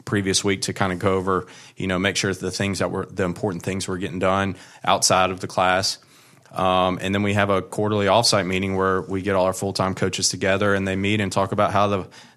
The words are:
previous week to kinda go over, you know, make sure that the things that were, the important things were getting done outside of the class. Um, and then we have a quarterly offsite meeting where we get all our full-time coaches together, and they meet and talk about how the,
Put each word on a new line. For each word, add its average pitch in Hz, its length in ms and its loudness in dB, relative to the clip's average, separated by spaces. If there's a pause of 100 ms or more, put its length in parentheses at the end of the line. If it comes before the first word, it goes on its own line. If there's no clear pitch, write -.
previous 95 380 0
week 98 180 0
to 98 120 -4
kinda 92 240 0
go 95 180 2
over, 92 320 0 (300)
you 95 100 -4
know, 92 100 0
make 95 180 0
sure 101 160 -2
that 90 80 -6
the 90 120 -4
things 98 260 -4
that 90 140 -2
were, 92 160 -6
the 92 160 -4
important 90 400 -4
things 95 240 -4
were 95 100 -4
getting 90 220 -6
done 95 360 0 (280)
outside 92 480 4
of 90 80 -8
the 98 80 -8
class. 92 500 0 (540)
Um, 92 500 2
and 95 120 -2
then 101 80 0
we 101 140 0
have 101 160 2
a 95 100 2
quarterly 104 460 0
offsite 101 400 4
meeting 95 280 -2
where 95 260 2
we 95 200 -4
get 98 140 0
all 92 100 4
our 92 80 2
full-time 95 400 -2
coaches 95 360 -2
together, 98 440 0
and 98 140 0
they 95 80 -2
meet 101 260 0
and 95 100 -2
talk 98 200 0
about 98 200 2
how 101 160 4
the, 98 200 -2 (300)